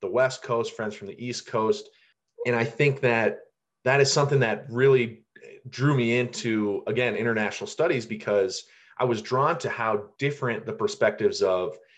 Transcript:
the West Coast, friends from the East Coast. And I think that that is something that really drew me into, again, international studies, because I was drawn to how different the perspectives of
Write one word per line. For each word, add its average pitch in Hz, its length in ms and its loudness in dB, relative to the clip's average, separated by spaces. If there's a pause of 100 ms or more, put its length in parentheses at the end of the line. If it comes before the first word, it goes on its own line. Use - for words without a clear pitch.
the 98 60 -4
West 127 340 0
Coast, 117 340 -4
friends 107 200 -6
from 101 120 -14
the 110 180 -12
East 120 200 -8
Coast. 110 440 -2 (580)
And 123 80 2
I 117 80 2
think 139 380 2
that 113 380 2 (440)
that 131 160 4
is 139 120 4
something 143 280 2
that 110 300 0
really 123 560 2 (440)
drew 135 260 0
me 117 220 2
into, 110 680 -2
again, 113 280 0
international 107 520 -2
studies, 151 380 -2
because 107 580 0 (340)
I - 60 -2
was 117 180 0
drawn 143 380 0
to 127 100 -6
how 110 360 -2 (120)
different 135 480 -4
the 110 60 -6
perspectives 104 680 0
of 90 360 0 (200)